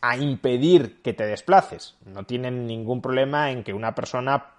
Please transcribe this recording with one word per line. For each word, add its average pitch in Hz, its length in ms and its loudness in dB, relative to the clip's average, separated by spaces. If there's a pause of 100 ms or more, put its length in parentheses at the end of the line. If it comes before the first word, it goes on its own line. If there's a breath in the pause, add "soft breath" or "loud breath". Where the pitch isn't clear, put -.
a 120 160 0
impedir 135 840 2
que 120 120 -4
te 110 120 -4
desplaces. - 680 2 (100)
No 98 200 -14
tienen 123 420 -4
ningún 113 340 -4
problema 135 500 0
en 123 120 -8
que 101 100 -8
una 113 220 -4
persona 131 640 -4